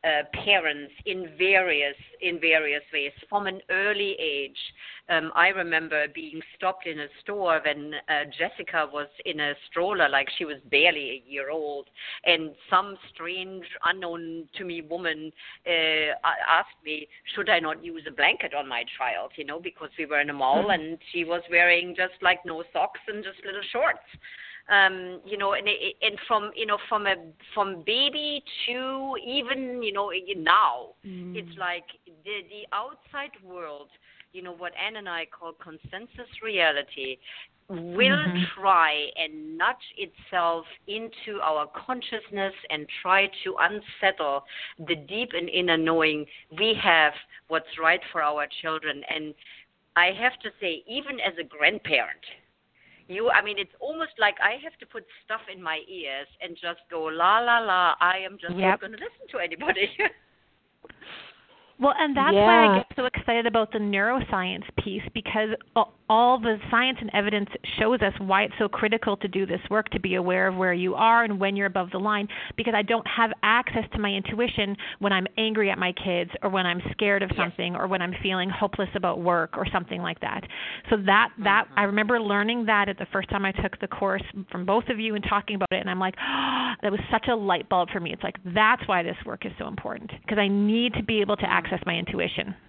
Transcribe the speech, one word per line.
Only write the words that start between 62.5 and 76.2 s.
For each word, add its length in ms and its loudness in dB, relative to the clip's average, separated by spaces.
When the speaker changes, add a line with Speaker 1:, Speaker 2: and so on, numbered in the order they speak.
Speaker 3:
I 60 10
Speaker 2:
Yeah. 20 6
Speaker 3:
get 180 -2
so 100 -2
excited 420 0
about 240 2
the 80 -2
neuroscience 840 0
piece, 240 -4
because 360 0
a-, 80 6
all 300 8
the 220 2
science 320 2
and 120 -6
evidence 360 2
shows 240 4
us 160 2
why 240 4
it's 160 -2
so 100 2
critical 480 0
to 100 -4
do 200 0
this 120 -4
work, 180 2
to 100 -2
be 160 -2
aware 320 2
of 80 0
where 180 2
you 200 0
are 300 6
and 160 0
when 160 2
you're 100 2
above 240 0
the 80 -4
line, 300 0
because 200 0
I 80 4
don't 240 0
have 240 2
access 520 2
to 40 -2
my 140 0
intuition 640 -2
when 120 2
I'm 140 2
angry 340 2
at 80 -2
my 140 0
kids 360 -2